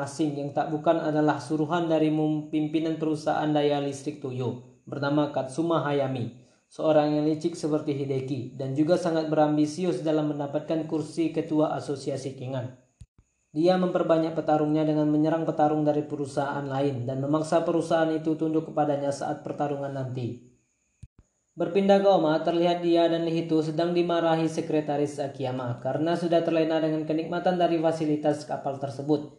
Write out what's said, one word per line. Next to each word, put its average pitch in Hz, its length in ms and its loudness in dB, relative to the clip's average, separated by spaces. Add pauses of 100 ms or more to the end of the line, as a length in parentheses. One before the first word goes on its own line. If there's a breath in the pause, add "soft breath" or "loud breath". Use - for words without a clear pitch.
asing 143 320 -2
yang 143 160 -6
tak 151 160 0
bukan 156 320 2
adalah 151 400 2
suruhan 156 480 -2
dari 156 240 4
mem-, 151 400 0
pimpinan 156 480 0
perusahaan 156 480 0
daya 147 320 2
listrik 143 400 -6
Toyo, 123 640 -6
bernama 143 480 0
Katsuma 160 480 0
Hayami, 131 560 -2 (320 soft breath)
seorang 151 480 2
yang 151 80 0
licik 160 320 -2
seperti 151 400 -2
Hideki 135 640 -4
dan 135 160 -4
juga 165 240 4
sangat 160 320 0
berambisius 151 720 2
dalam 151 320 0
mendapatkan 151 480 -4
kursi 156 480 -2
ketua 156 480 0
asosiasi 135 560 -6
kengan. 127 400 -8 (760)
Dia 175 280 4
memperbanyak 165 560 2
petarungnya 151 480 2
dengan 151 240 2
menyerang 156 400 2
petarung 156 320 2
dari 151 240 2
perusahaan 143 600 -4
lain 135 440 -2
dan 131 160 -4
memaksa 156 400 2
perusahaan 165 480 2
itu 156 240 0
tunduk 156 360 0
kepadanya 143 400 0
saat - 280 -6
pertarungan 139 560 -4
nanti. 123 560 -6 (1000)
Berpindah 196 480 4
ke 196 80 4
Oma, 160 320 4
terlihat 170 400 2
dia 170 320 4
dan 165 160 0
Lihito 160 320 0
sedang 160 320 0
dimarahi 165 560 2
Sekretaris 151 720 -2
Akiyama 127 640 -6
karena 151 320 0
sudah 170 240 2
terlena 160 400 2
dengan 156 240 -2
kenikmatan 170 560 -2
dari 170 160 2
fasilitas 156 720 0
kapal 139 320 -6
tersebut, 143 580 -4